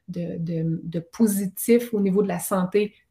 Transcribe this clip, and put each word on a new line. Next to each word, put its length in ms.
de, 300
de, 440
de 160
positifs 960
au 60
niveau 220
de 60
la 120
santé 540